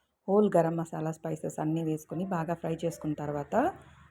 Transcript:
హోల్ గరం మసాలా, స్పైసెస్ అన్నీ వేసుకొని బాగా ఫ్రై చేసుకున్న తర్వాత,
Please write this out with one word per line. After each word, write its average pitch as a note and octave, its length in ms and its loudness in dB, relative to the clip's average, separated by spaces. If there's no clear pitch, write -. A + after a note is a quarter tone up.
హోల్ G3+ 220 6
గరం E3 260 4
మసాలా, D#3+ 360 -4
స్పైసెస్ D#3+ 480 -6
అన్నీ D#3+ 240 0
వేసుకొని D#3 460 -4
బాగా E3+ 300 -2
ఫ్రై E3 160 -4
చేసుకున్న D#3+ 380 -4
తర్వాత, D3 400 -6